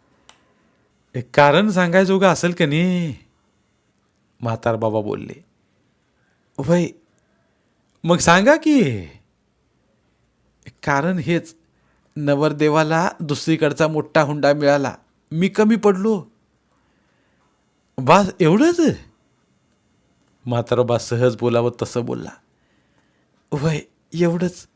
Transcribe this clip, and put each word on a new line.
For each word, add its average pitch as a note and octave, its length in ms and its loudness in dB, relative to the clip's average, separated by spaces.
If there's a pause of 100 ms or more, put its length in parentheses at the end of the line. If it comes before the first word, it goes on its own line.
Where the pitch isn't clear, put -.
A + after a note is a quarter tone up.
(1300)
"कारण D3 360 4
सांगायजोगं F#3 580 2
असेल F3 240 0
का F3 140 -2
नाही?" E3+ 500 -2 (1300)
म्हातार A2+ 340 -4
बाबा A2 260 -4
बोलले. - 440 -10 (1120)
"उभय, E3 300 0 (1160)
मग E3+ 140 2
सांगा G3 380 4
की." G3+ 500 0 (1600)
"कारण D#3 500 -4
हेच, D#3+ 380 -4 (600)
नवरदेवाला D3+ 920 0 (100)
दुसरीकडचा D#3 680 -2
मोठा D#3 340 -2
हुंडा C#3+ 320 0
मिळाला, C#3+ 420 0 (360)
मी E3 160 0
कमी G#3+ 280 2
पडलो." G3+ 500 0 (1700)
"बास, F3 320 4 (100)
एवढंच?" C4 420 2 (1600)
म्हातारोबा A#2+ 520 0
सहज A#2+ 380 0
बोलावं A#2 360 0 (100)
तसं A#2 240 -6
बोलला. B1 240 -10 (1200)
"वय, D3+ 280 -2 (340)
एवढंच. F3 640 -2